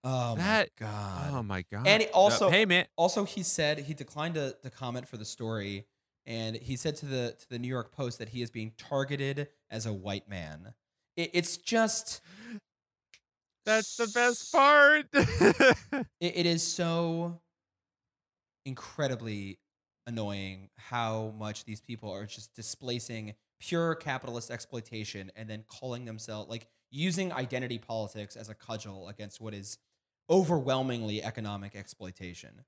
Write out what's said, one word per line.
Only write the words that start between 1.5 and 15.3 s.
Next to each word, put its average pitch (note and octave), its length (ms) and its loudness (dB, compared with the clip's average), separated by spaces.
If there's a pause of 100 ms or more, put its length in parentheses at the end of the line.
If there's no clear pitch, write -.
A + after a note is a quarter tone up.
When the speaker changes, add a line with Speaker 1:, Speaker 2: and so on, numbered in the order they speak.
Speaker 2:
god. A2 160 -2
Speaker 1:
And G#3+ 160 6
he - 60 0
Speaker 2:
Uh, - 40 -8
Speaker 1:
also G3+ 380 6
Speaker 2:
hey, G3+ 140 6
man. F3+ 220 4 (100)
Speaker 1:
also F#3 280 2
he G3 200 -6
said D3+ 340 0
he C#3+ 160 -8
declined D3+ 400 -6
to, C#3+ 300 -4
to B2+ 60 -8
comment B2 380 -6
for B2 80 -14
the G#2+ 80 -10
story, G2+ 640 -6 (400)
and A2+ 300 -4
he B2 200 -6
said D3 200 -4
to D3 100 -10
the, B2+ 320 -2
to - 100 -20
the B2 100 -8
New B2 100 -4
York B2 240 -4
Post B2 260 -6
that A2 120 -10
he A#2+ 120 -6
is A2+ 80 -6
being A2 260 -8
targeted C#3 720 -2 (220)
as A2 160 -6
a G#2+ 60 -2
white G2 360 -6
man. F2 460 -10 (420)
It, E3+ 160 -2
it's F3 240 0
just - 640 0 (1400)
Speaker 2:
That's G#3+ 320 2
the A#3 120 2
best A#3+ 340 4
Speaker 1:
s- - 80 -10
Speaker 2:
part. D4 640 10
<laughs> - 20 -12 (1040)